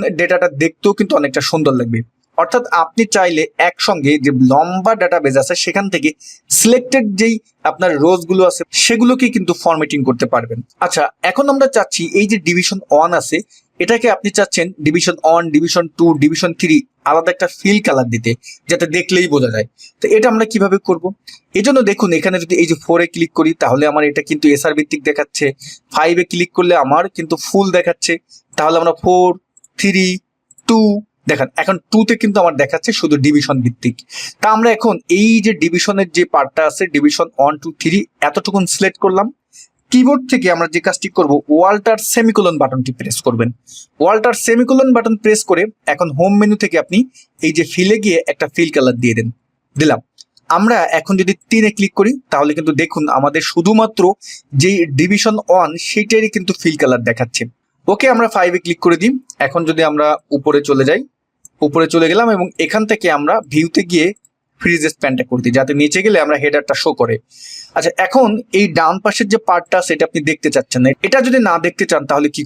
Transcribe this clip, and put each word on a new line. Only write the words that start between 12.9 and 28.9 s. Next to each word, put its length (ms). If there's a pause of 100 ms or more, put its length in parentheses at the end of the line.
ওয়ান 200 (100)
আছে 160 (440)
এটাকে 260 (100)
আপনি 120 (100)
চাচ্ছেন 280 (200)
ডিভিশন 380
ওয়ান, 180 (120)
ডিভিশন 300 (140)
টু, 80 (160)
ডিভিশন 280 (100)
থ্রি 160 (340)
আলাদা 240
একটা 140 (100)
ফিল 280
কালার 280
দিতে, 160 (400)
যাতে 160 (100)
দেখলেই 380
বোঝা 200
যায়। 120 (340)
তো 40 (120)
এটা 160
আমরা 200
কিভাবে 260 (100)
করব? 160 (540)
এজন্য 200 (120)
দেখুন 280
এখানে 260
যদি 180
এই 80
যে 140
ফোরে 300
ক্লিক 240
করি 120 (120)
তাহলে 280
আমার 200
এটা 180
কিন্তু 260
এসআর 240
ভিত্তিক 300
দেখাচ্ছে, 380 (480)
ফাইভে 360
ক্লিক 280
করলে 160 (100)
আমার 200 (120)
কিন্তু 180 (120)
ফুল 200 (100)
দেখাচ্ছে, 360 (460)
তাহলে 220
আমরা 220